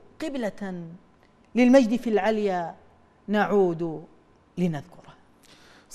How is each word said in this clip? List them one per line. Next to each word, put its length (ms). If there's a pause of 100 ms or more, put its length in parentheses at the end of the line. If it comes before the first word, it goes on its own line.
(220)
قبلة 640 (720)
للمجد 400
في 140
العليا، 680 (520)
نعود 760 (520)
لنذكر. 480 (920)